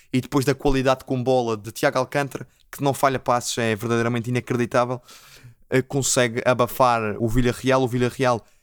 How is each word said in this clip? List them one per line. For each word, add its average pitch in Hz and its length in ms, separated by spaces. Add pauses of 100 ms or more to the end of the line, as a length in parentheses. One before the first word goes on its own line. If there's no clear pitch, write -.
(120)
e 127 100
depois 135 240
da 139 80
qualidade 131 520
com 131 180
bola 120 340
de 104 140
Thiago 139 260
Alcântara, 135 500 (220)
que - 140
não 139 100
falha 135 240
passes, 123 400
é 113 180
verdadeiramente 117 540
inacreditável, 123 720 (680)
eh, 131 120
consegue 123 640
abafar 117 720
o 117 100
Villarreal. 127 540
O 131 60
Villarreal 123 580 (180)